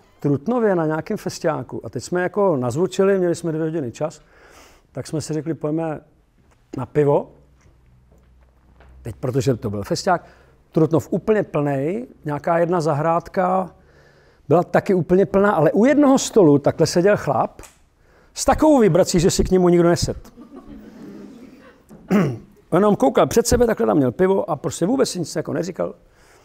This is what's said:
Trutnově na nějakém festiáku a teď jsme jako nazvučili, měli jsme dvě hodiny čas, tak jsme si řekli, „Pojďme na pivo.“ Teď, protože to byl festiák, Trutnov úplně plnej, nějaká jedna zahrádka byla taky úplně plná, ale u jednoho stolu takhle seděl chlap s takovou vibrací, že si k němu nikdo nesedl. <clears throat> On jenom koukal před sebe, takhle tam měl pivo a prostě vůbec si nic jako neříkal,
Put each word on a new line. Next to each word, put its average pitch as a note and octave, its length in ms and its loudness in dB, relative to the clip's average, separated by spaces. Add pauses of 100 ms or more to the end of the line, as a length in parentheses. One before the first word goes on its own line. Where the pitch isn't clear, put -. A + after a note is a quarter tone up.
(200)
Trutnově G3 560 -2
na E3 100 0
nějakém D#3 320 -4
festiáku - 680 -8
a - 40 -14
teď B2 140 -10
jsme F3+ 180 -4
jako F3+ 360 0
nazvučili, F3+ 600 0
měli F3 180 0
jsme E3 160 -8
dvě D#3 120 -4
hodiny D#3 280 -6
čas, - 300 -10 (720)
tak B2+ 160 -12
jsme D#3 140 -6
si D#3 120 -8
řekli, D#3 200 -6
„Pojďme D#3 480 -6 (760)
na B2+ 80 -8
pivo.“ D3 460 0 (1700)
Teď, A2+ 140 -14
protože C3 400 -2
to G#2+ 140 -8
byl G2+ 140 -6
festiák, - 420 -4 (460)
Trutnov D#3 400 0
úplně G#3 320 0
plnej, D3 640 -4 (180)
nějaká D3+ 320 -4
jedna E3+ 240 0
zahrádka E3 920 -2 (720)
byla E3 160 4
taky F3 300 0
úplně F#3 320 2
plná, G3+ 260 0
ale D3+ 200 2
u G3+ 140 2
jednoho C#4 320 4
stolu D3 420 4
takhle - 280 0
seděl F#3 300 2
chlap - 440 -4 (720)
s - 120 -10
takovou D4 340 4
vibrací, F#3 400 2
že D#3+ 120 2
si - 120 2
k - 80 -2
němu F#3 180 4
nikdo E3+ 200 4
nesedl. - 300 0 (1900)
<clears throat> D#3 340 0 (300)
On E3+ 60 2
jenom G#3 160 4
koukal G3+ 320 2
před A#3 200 0
sebe, A#3+ 180 6
takhle A3 220 0
tam G3+ 100 2
měl B2+ 140 2
pivo F#3+ 380 0
a D#3+ 60 -4
prostě D#3 300 -4
vůbec C4 240 0
si F3+ 100 -8
nic - 160 -8
jako D3 180 -6
neříkal, E3+ 420 -6 (500)